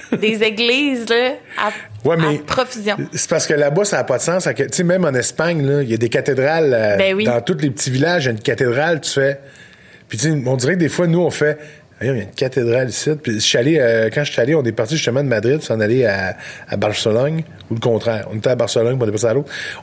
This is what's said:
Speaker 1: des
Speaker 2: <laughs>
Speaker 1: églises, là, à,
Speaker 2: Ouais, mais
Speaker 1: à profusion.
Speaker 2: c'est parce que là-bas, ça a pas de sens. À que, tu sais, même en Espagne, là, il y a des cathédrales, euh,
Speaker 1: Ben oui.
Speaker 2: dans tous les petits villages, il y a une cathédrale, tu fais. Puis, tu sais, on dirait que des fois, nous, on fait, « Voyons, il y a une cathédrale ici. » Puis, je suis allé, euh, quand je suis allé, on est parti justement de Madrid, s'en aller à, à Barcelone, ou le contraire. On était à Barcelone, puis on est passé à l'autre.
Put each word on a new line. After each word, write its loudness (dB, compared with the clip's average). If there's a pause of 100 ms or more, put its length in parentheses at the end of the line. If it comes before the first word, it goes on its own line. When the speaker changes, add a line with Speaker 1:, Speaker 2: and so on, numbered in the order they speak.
(200)
Speaker 1:
des 0
Speaker 2:
<laughs> -
Speaker 1:
églises, 0
là, 2 (260)
à, 0 (380)
Speaker 2:
Ouais, 4
mais 2
Speaker 1:
à -10
profusion. -2 (160)
Speaker 2:
c'est -2
parce 0
que 0
là-bas, 2
ça 0
a 0
pas 0
de -4
sens. 0
À 0
que, 0
tu -2
sais, 0
même 2
en 2
Espagne, 0
là, 2
il -2
y 2
a 2
des 0
cathédrales, 2
euh, 2
Speaker 1:
Ben 2
oui. 0
Speaker 2:
dans 2
tous -2
les 0
petits -4
villages, 2
il -2
y 0
a 0
une -6
cathédrale, 0
tu -4
fais. 0 (720)
Puis, -8
tu 0
sais, -2
on 2
dirait 0
que 0
des 2
fois, 0
nous, 2
on 2
fait, « 0 (400)
Voyons, 0
il -2
y -2
a -8
une -12
cathédrale 0
ici. » -4 (120)
Puis, -4
je -2
suis 2
allé, 4
euh, 4
quand -2
je -6
suis -2
allé, 2
on 2
est 0
parti -2
justement 0
de -2
Madrid, 2
s'en -2
aller 2
à, -2 (320)
à -4
Barcelone, 0 (280)
ou -6
le -4
contraire. 0
On -6
était 0
à 2
Barcelone, 0
puis 0
on 0
est 0
passé -2
à 2
l'autre. -2 (320)